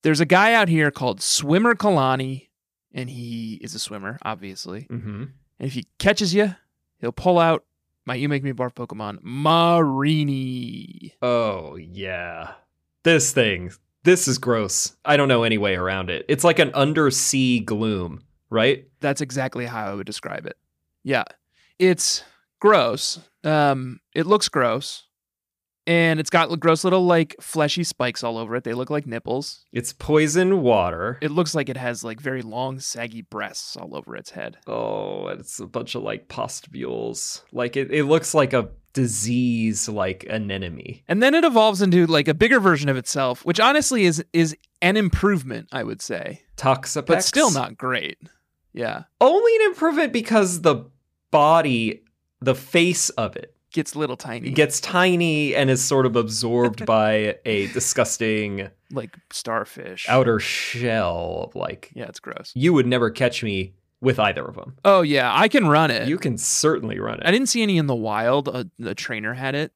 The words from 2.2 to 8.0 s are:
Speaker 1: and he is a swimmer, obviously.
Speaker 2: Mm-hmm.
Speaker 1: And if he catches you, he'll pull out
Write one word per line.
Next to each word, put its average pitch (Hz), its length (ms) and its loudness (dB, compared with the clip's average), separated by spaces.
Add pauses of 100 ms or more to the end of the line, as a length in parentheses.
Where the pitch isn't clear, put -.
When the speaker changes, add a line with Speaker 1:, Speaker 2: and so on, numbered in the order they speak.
Speaker 1:
and 127 160 -10
he 117 540 -10
is - 100 -14
a 104 60 -12
swimmer, 104 440 -10
obviously. 98 680 -12
Speaker 2:
Mm-hmm. 104 320 -10 (360)
Speaker 1:
And 131 80 -8
if 131 60 -8
he - 140 -10 (120)
catches 196 340 0
you, 202 220 2 (440)
he'll 117 140 -6
pull 180 260 2
out 165 240 2 (420)